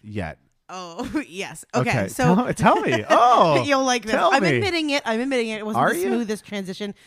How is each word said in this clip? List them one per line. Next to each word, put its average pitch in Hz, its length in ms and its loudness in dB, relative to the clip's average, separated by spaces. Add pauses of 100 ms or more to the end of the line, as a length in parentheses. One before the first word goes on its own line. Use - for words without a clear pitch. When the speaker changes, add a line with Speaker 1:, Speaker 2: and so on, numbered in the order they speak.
Speaker 1:
yet? 98 360 -10 (320)
Speaker 2:
Oh, 185 540 -8
<laughs> - 40 -16
yes. 165 340 -12 (120)
Speaker 1:
Okay. 240 160 0
Speaker 2:
Okay. 190 180 -2
So 185 260 2
Speaker 1:
Tell, 240 200 0
tell 226 260 4
me. 339 260 -2
Speaker 2:
<laughs> - 40 -12
Speaker 1:
Oh, 196 560 6
Speaker 2:
you'll 269 180 2
like 247 200 0
this. 220 80 -4
Speaker 1:
tell 330 200 2
Speaker 2:
I'm 269 100 4
Speaker 1:
me. 269 140 2
Speaker 2:
admitting 320 340 0
it. - 140 0
I'm 226 160 -2
admitting 247 300 -2
it. 214 80 -8
It 214 80 -8
wasn't 220 180 0
Speaker 1:
Are 185 80 2
Speaker 2:
the - 60 -4
Speaker 1:
you? 370 80 -2
Speaker 2:
smoothest 226 400 -4
transition. 190 480 -10 (120)